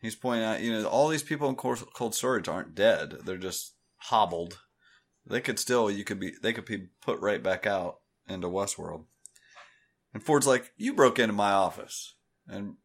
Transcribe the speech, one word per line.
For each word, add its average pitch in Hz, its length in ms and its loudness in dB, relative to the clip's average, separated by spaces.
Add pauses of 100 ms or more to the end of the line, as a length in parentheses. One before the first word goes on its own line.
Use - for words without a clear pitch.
He's 110 140 -8
pointing 117 300 -2
out, 107 180 -2
you 117 100 -2
know, 107 140 -2
all 143 220 4
these 156 140 0
people 147 260 -2
in 131 80 -2
cold, 123 360 -4
cold 117 220 -4
storage 123 340 -2
aren't 82 260 -6
dead. 78 500 2
They're 90 120 -6
just 90 380 -10 (220)
hobbled. 87 640 0 (680)
They 120 160 -2
could 120 160 -4
still, 117 320 2
you 101 140 -4
could 98 140 -6
be, 95 140 -6 (100)
they 113 120 0
could 113 100 -8
be 98 240 -8 (140)
put - 180 -2
right - 220 0
back 95 240 0
out 92 320 -2 (280)
into 90 220 -6
Westworld. 87 560 -6 (1080)
And 110 80 -10
Ford's 147 240 4
like, 127 300 4
"You 254 180 -4
broke 131 240 8
into 113 140 4
my 101 180 2
office." - 640 0 (320)
And 101 380 -10